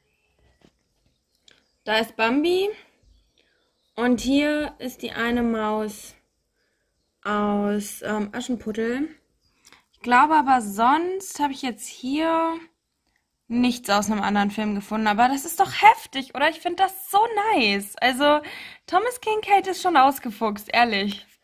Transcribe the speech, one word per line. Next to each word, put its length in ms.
Da 140
ist 180
Bambi. 520
Und 260
hier 580
ist 240
die 80
eine 320
Maus 720
aus, 800
ähm, 300
Aschenputtel. 760
Ich 80
glaube 360
aber, 260
sonst 800
habe 120
ich 100
jetzt 240
hier 680
nichts 420
aus 200
einem 120
anderen 280
Film 240
gefunden. 340
Aber 200
das 160
ist 160
doch 120
heftig, 520
oder? 140
Ich 120
find 200
das 300
so 80
nice. 420
Also, 440
Thomas 340
Kinkade 500
ist 120
schon 140
ausgefuchst, 760
ehrlich. 540